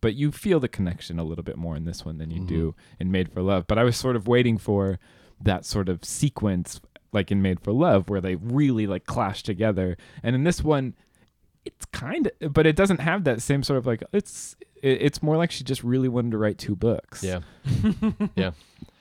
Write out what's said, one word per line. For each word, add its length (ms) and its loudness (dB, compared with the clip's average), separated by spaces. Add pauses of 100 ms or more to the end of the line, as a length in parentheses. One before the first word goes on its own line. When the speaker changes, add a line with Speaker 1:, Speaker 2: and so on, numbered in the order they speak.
Speaker 1:
but 140 0
you 160 0
feel 280 2
the 80 -2
connection 520 -4
a 40 -2
little 200 -8
bit 140 -8
more 180 -6
in 100 -6
this 180 -8
one 140 -10
than 140 -8
you 80 -6
Speaker 2:
Mm-hmm. 80 -8
Speaker 1:
do 280 0 (240)
in 120 0
Made 200 0
for 100 -4
Love. 260 2
But 100 2
I 60 4
was 120 4
sort 200 -2
of 120 -4
waiting 300 4
for 420 0 (420)
that 240 0
sort 220 -2
of 160 -4
sequence, 800 -2 (320)
like 180 0
in 100 2
Made 200 2
for 100 -4
Love, 380 4
where 120 0
they 140 -2
really, 520 2
like, 180 -4
clash 380 -4
together. 520 0 (280)
And 120 0
in 80 2
this 200 2
one, 320 0 (680)
it's 300 -16
kinda, 380 -2 (180)
but 160 6
it 100 6
doesn't 240 4
have 260 0
that 160 2
same 220 0
sort 140 2
of, 80 -2
like, 260 -2
it's, 460 -4 (240)
it, 220 4
it's 200 0
more 140 2
like 140 2
she 120 -10
just 220 -4
really 240 2
wanted 220 0
to 60 -2
write 200 0
two 180 -4
books. 480 -2
Speaker 2:
Yeah. 180 -2 (220)
Speaker 3:
<laughs> 720 0
Speaker 2:
Yeah. 160 0 (500)